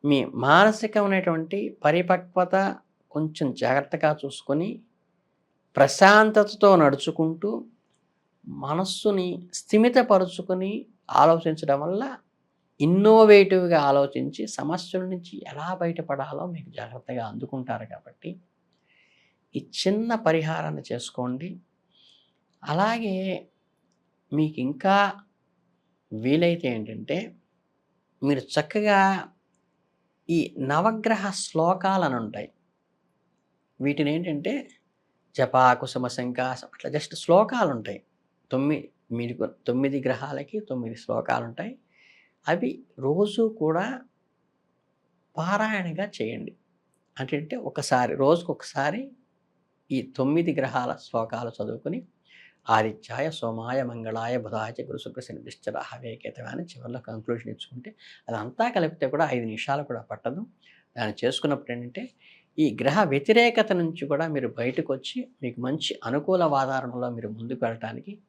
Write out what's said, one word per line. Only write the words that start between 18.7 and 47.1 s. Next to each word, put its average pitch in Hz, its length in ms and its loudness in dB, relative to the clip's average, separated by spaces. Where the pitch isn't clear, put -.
ఈ - 40 -6
చిన్న 220 340 0
పరిహారాన్ని 156 600 -2
చేసుకోండి. 127 600 -8
అలాగే 196 540 -2
మీకు 151 360 0
ఇంకా 190 300 2
వీలైతే 151 640 0
ఏంటంటే 110 420 -6
మీరు 135 200 0
చక్కగా 202 440 2
ఈ 165 100 2
నవగ్రహ 214 520 0
శ్లోకాలను 180 800 0
ఉంటాయి, - 260 -10
వీటిని 143 360 0
ఏంటంటే 170 380 -4
జపాకుసుమ 127 800 2
శంకాసం 127 600 -6
అట్లా - 200 -10
just - 180 -6
శ్లోకాలు 202 540 4
ఉంటాయి. 101 220 -10
తొమ్మి-, 135 340 -2
మీకు 120 280 -6
తొమ్మిది 135 380 0
గ్రహాలకి 135 520 -6
తొమ్మిది 165 340 -8
శ్లోకాలు 120 460 -2
ఉంటాయి. 202 240 -10
అవి 190 240 -2
రోజు 202 380 0
కూడా 160 260 0
పారాయణగా 190 720 -2
చేయండి. 113 360 -8